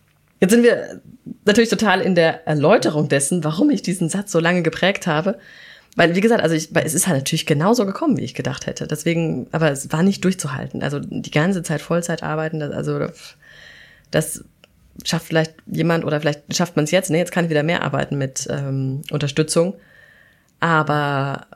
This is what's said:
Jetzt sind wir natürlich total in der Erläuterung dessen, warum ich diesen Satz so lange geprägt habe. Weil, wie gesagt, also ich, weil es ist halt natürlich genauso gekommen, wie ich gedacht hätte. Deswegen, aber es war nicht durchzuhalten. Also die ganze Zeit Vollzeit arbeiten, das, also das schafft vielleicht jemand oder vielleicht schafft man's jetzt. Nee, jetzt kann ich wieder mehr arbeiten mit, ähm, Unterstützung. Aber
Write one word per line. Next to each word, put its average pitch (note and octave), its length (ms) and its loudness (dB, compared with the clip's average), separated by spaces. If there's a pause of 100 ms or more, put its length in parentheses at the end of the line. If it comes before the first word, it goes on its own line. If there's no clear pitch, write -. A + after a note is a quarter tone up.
(380)
Jetzt F#3 120 4
sind A#3 140 6
wir - 360 2 (440)
natürlich G#3+ 260 4
total F#3+ 320 2
in F#3 120 2
der D#3+ 320 2
Erläuterung D3+ 600 4
dessen, C#3+ 340 0
warum E3 280 2
ich B3+ 120 2
diesen E3+ 260 -2
Satz G3 220 -6
so E3+ 80 0
lange E3+ 240 2
geprägt F3 440 -2
habe. F3+ 320 0 (580)
Weil, E3+ 180 4
wie F#3+ 60 0
gesagt, A3 220 4
also E3 120 2
ich, D#3 200 -4
weil - 100 2
es D#3+ 100 -4
ist - 120 0
halt D3 140 2
natürlich - 260 -2
genauso G3 400 2
gekommen, A#3 320 0
wie - 60 -4
ich A#2 100 -8
gedacht C3+ 320 -6
hätte. - 200 -6
Deswegen, D#3+ 640 -2
aber D#3 180 2
es C3+ 220 -6
war D#3 100 2
nicht G3 220 2
durchzuhalten. C#3+ 580 -4
Also C#3+ 180 -4
die - 300 -8
ganze E3+ 320 2
Zeit D3+ 180 -4
Vollzeit E3+ 420 -2
arbeiten, D#3 380 -4
das, D3 120 -6
also D3 340 -4 (1040)
das - 340 -2 (600)
schafft - 220 -4
vielleicht D#3+ 280 0 (120)
jemand E3 380 0
oder D3+ 160 -2
vielleicht D3+ 340 -4
schafft - 220 -2
man's D3+ 140 0
jetzt. F#3 200 2
Nee, D#3 80 2
jetzt F3 140 -2
kann F3 140 0
ich E3 40 -2
wieder D3+ 120 2
mehr E3 200 0
arbeiten C#3 360 -2
mit, C3+ 320 -4
ähm, C3+ 600 -4
Unterstützung. D#3 640 0 (880)
Aber D3 960 0